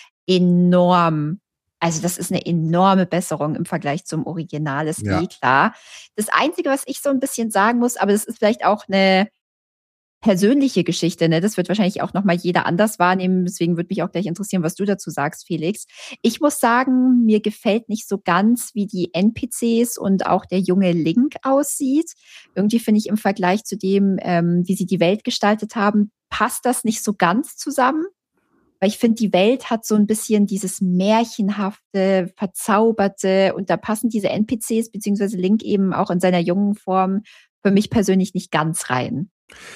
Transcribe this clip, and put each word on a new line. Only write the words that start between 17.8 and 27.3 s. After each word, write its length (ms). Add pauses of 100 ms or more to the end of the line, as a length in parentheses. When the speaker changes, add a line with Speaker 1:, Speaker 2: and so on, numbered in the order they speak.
Speaker 1:
nicht 200
so 100
ganz, 560
wie 120
die 280
N 180
P 160
Cs 480
und 300
auch 180
der 140
junge 340
Link 500
aussieht. 720 (420)
Irgendwie 260
finde 180
ich 80
im 100
Vergleich 480
zu 120
dem, 440
ähm, 460
wie 80
sie 120
die 140
Welt 220
gestaltet 540
haben, 340 (200)
passt 340
das 200
nicht 200
so 100
ganz 420